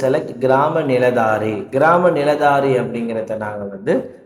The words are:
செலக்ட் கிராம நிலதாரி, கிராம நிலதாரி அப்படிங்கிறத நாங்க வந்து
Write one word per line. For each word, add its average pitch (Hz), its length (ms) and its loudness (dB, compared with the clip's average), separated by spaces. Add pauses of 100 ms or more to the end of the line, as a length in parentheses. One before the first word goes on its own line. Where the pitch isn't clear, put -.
செலக்ட் 131 360 -2
கிராம 139 440 2
நிலதாரி, 113 880 0
கிராம 170 400 4
நிலதாரி 143 680 2
அப்படிங்கிறத 113 600 -4
நாங்க 104 260 -8
வந்து 101 640 -4